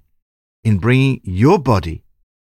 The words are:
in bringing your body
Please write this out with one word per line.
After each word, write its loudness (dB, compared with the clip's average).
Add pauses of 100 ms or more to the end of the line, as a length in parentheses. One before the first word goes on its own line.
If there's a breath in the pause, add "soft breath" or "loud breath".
(640)
in 0
bringing 0
your 2
body -4 (420)